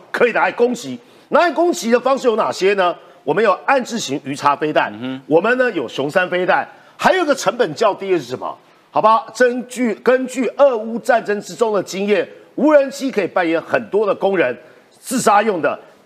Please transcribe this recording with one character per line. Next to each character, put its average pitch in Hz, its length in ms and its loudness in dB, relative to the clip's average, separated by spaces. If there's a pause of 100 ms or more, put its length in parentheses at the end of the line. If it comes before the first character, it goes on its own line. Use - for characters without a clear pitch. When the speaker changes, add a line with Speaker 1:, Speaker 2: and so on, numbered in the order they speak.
(120)
Speaker 1:
可 - 160 2
以 214 40 -2
拿 165 100 2
来 180 100 0
攻 247 220 2
击。 127 240 -10 (320)
拿 269 100 4
来 349 100 4
攻 330 220 0
击 233 180 -4
的 240 80 4
方 262 200 0
式 254 80 -2
有 220 100 2
哪 156 160 0
些 196 220 0
呢？ 180 200 0 (300)
我 151 80 -2
们 190 100 2
有 214 80 4 (140)
暗 262 180 2
制 220 160 -6
型 143 240 -6
鱼 135 140 -8
叉 139 180 2
飞 151 160 -2
弹， 143 300 0
Speaker 2:
嗯 - 0 -
哼。 131 260 -8
Speaker 1:
我 156 140 4
们 233 160 0
呢 247 140 0
有 147 180 -6
雄 139 220 -4
三 185 180 0
飞 180 160 -2
弹， 175 240 0 (300)
还 285 160 4
有 370 100 0
一 - 20 -4
个 294 80 2
成 - 220 -2
本 170 180 -2
较 202 200 2
低 196 180 -4
的 175 60 2
是 135 60 -6
什 120 140 -10
么？ 78 160 -8 (360)
好 143 100 0
吧， 220 240 4 (100)
根 247 320 0
据， 226 280 -4
根 254 320 0
据 240 200 -4 (120)
俄 262 180 6
乌 226 220 -6
战 226 260 0
争 208 160 -4
之 180 140 -14
中 226 180 0
的 190 100 0
经 190 240 -6
验， 190 220 0 (280)
无 269 140 2
人 277 200 4
机 262 200 -6
可 202 120 -2
以 165 40 -2
扮 170 220 0
演 165 140 0
很 135 260 0
多 208 160 0
的 190 100 0
功 190 240 0
能， 127 180 0 (340)
自 - 280 -8
杀 208 220 4
用 202 220 -2
的、 123 160 -2 (280)